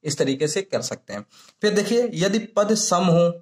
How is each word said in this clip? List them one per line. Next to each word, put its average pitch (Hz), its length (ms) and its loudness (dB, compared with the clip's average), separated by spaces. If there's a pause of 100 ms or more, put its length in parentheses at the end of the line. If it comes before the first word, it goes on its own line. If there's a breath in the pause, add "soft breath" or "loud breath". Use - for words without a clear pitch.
इस 147 140 -6
तरीके 139 300 0
से 196 140 -4
कर 123 200 -6
सकते - 300 -10
हैं। 101 120 -10 (380 soft breath)
फिर 208 120 2
देखिए, 226 400 0
यदि 190 240 0 (180)
पद 208 200 2
सम 185 300 0
हो 175 240 4 (120)